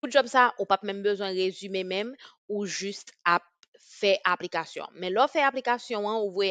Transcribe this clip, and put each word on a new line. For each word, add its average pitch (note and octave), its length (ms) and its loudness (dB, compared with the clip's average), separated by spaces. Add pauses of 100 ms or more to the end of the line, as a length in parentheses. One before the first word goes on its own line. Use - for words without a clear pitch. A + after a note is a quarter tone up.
Pou C4+ 80 -4
job B3+ 220 6
sa, B3 160 8 (100)
ou G3 80 -2
pa F#3+ 160 4
menm G3+ 240 -6
bezwen G3 320 0
rezimen F#3 540 -2
menm, G3+ 180 -4 (400)
ou G#3 160 -2
jis G3 380 -8 (180)
ap F3 240 2 (540)
fè G3 160 4 (100)
aplikasyon. E3 720 -4
Men F#3 160 -4
lò A#3+ 160 4
fè D4 160 0
aplikasyon A#3+ 640 -2
an, A3 140 -2
ou G3 160 -4
voye G3 120 2